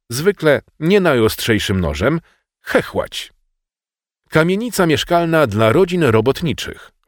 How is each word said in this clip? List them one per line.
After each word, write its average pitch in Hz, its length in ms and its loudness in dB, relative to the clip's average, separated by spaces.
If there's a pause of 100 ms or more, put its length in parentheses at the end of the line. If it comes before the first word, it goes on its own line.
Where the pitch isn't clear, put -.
zwykle 151 520 0 (180)
nie 185 200 2
najostrzejszym 110 800 0
nożem, 87 400 -2 (420)
chechłać. - 720 -4 (960)
Kamienica 190 560 0
mieszkalna 165 600 0
dla 107 240 2
rodzin 175 320 2
robotniczych, 123 880 -2 (160)